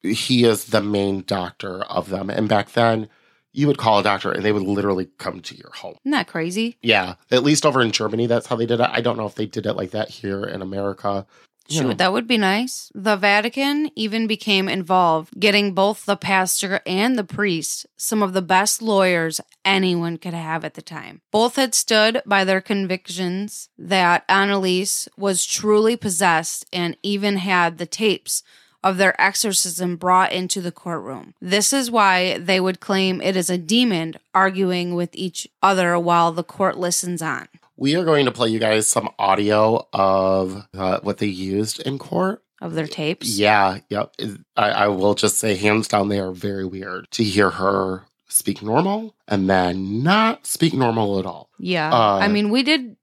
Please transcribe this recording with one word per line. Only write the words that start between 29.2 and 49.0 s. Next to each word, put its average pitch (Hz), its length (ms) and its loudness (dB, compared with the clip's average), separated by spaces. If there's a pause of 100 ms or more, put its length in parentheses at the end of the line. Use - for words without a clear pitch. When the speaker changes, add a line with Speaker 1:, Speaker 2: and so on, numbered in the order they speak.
Speaker 2:
brought 185 360 2
into 185 280 -4
the 175 100 -6
courtroom. 135 680 -12
This 202 320 0
is 262 180 0
why 185 460 2
they 185 240 0
would 185 200 -2
claim 190 420 0
it 185 140 0
is 180 120 -2
a 180 80 -2
demon 175 600 0 (180)
arguing 185 600 2
with 175 200 -2
each - 340 -8 (140)
other 180 360 2
while 170 320 4
the 170 140 -6
court - 320 -2
listens 175 460 -4
on. 147 260 -6 (280)
Speaker 1:
We 139 200 0
are 180 80 0
going 147 220 4
to 123 40 2
play 117 200 0
you 110 100 0
guys 110 280 2
some 110 200 0 (100)
audio 104 760 2
of, 95 840 2
uh, 95 260 -2
what 98 180 -4
they 107 80 -2
used 98 540 -4
in 139 180 -6
court. 185 420 -2 (200)
Speaker 2:
Of 170 140 -10
their 156 120 -4
tapes? 151 500 -6
Speaker 1:
Yeah, 101 420 4 (100)
yep. 104 260 -6 (420)
I, 104 140 2
I 104 180 2
will 101 280 2
just - 220 0
say, 107 180 0
hands 104 320 2
down, 101 200 0
they 101 120 -2
are 92 100 -6
very 95 340 -6
weird. 92 480 -10
To 117 120 0
hear 98 260 4
her 95 540 0 (240)
speak - 340 -4
normal 190 540 -2 (100)